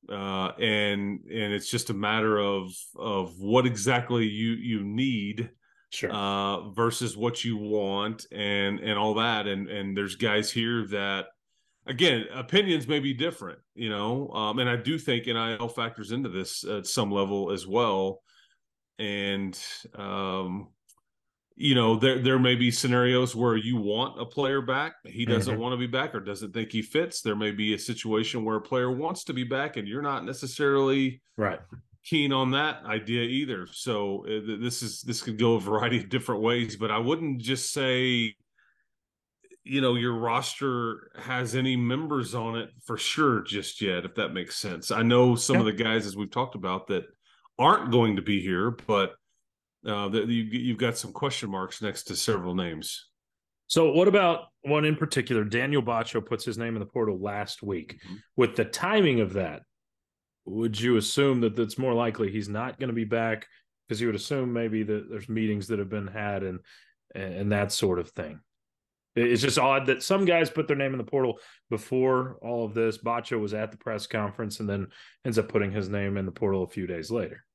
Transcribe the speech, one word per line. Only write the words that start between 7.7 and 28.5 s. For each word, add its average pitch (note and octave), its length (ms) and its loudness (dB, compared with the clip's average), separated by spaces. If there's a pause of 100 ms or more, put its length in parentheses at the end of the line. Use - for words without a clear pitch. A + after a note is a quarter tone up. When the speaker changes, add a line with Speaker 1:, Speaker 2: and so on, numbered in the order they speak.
Speaker 1:
and, G2+ 500 0
and G#2 180 0
all G#2+ 160 2
that. A2 320 0
And, G2 220 -4
and G2 280 -6
there's G2 200 -4
guys G#2+ 340 2
here A#2 380 -2
that, G2 400 -2 (580)
again, B2+ 480 2
opinions D#3 520 2
may D3 140 0
be C3+ 140 -2
different, A#2 440 -6 (160)
you A2+ 140 -6
know, A2 440 -2
um, G#2+ 260 -2
and B2 100 2
I A#2+ 80 2
do D#3 220 -2
think A#2 280 -2
N A#2 120 0
I A2+ 200 -2
L A#2 100 -4
factors A2+ 440 -6
into B2+ 160 -2
this F#2 360 -6
at G2+ 220 -6
some G#2+ 240 0
level G2 400 0
as F#2 160 -4
well. F#2+ 540 0 (800)
And, G2 600 -4 (360)
um, F#2+ 760 -4 (880)
you C#3 180 4
know, A2+ 220 6
there, B2+ 220 4
there C3 200 4
may B2+ 160 6
be B2 160 4
scenarios B2 640 4
where A#2 220 4
you A2+ 200 0
want G#2+ 440 -2
a A#2+ 60 -6
player C#3 340 0
back, C3 320 -2 (140)
he A#2+ 180 -4
doesn't G#2+ 300 2
Speaker 2:
Mm-hmm. A2 80 -4
Speaker 1:
wanna B2 160 -2
be B2 80 -2
back C3 280 -2
or G#2+ 60 -4
doesn't G2 320 -8
think A2 180 -4
he A2 120 -2
fits. - 400 0
There G#2+ 120 0
may G#2 180 0
be G#2+ 200 0
a G2+ 60 0
situation A2+ 680 -2
where A2 120 0